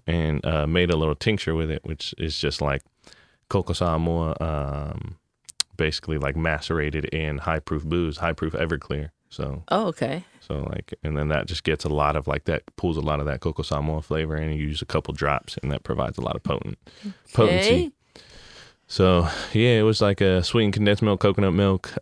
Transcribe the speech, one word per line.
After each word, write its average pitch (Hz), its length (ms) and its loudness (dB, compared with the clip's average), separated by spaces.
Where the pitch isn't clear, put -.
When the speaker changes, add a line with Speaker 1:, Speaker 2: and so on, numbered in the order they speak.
Speaker 1:
and, 78 400 0
uh, 76 200 0
made 87 240 4
a 82 60 4
little 78 180 2
tincture 98 400 0
with 80 160 -2
it, 73 140 -6
which - 320 -10
is 80 220 -6
just, 73 240 -2
like, 69 200 0
Coco 92 240 0
Samoa, 82 680 0
um, 73 760 -6
basically, 78 400 -2
like, 69 180 -2
macerated 78 720 -2
in 76 320 -4
high 80 200 -2
proof 76 260 -6
booze, 80 340 -2
high 85 140 -2
proof 80 220 -4
Everclear. 76 560 -4
So 69 400 -8
Speaker 2:
Oh, 202 200 0
okay. 151 360 -4
Speaker 1:
so, 71 300 -8
like, - 220 -10
and 76 140 -4
then 73 120 -2
that 76 180 0
just 85 180 -8
gets 78 200 0
a 76 40 -2
lot 73 280 2
of, 71 100 -2
like, 71 180 -4
that - 180 -2
pulls 82 220 -2
a - 20 -2
lot 73 200 0
of 73 60 -2
that 67 140 -4
Coco 78 220 -4
Samoa 78 400 -2
flavor 78 340 -2
in, 78 140 -2
and 76 80 -2
you 76 80 -2
use 76 160 -4
a - 40 -10
couple 76 280 -2
drops, 71 480 -2
and 69 100 -2
that - 120 -6
provides - 340 -4
a - 40 -8
lot - 140 -4
of - 60 -10
potent - 360 -4
potency. 185 380 4
Speaker 2:
Okay. 277 200 4
Speaker 1:
So, 90 380 4
yeah, 117 240 6
it 107 60 6
was, 110 180 4
like, 101 180 4
a 92 240 6
sweetened 107 300 2
condensed 104 280 4
milk, 104 180 4
coconut 98 340 4
milk, 95 480 2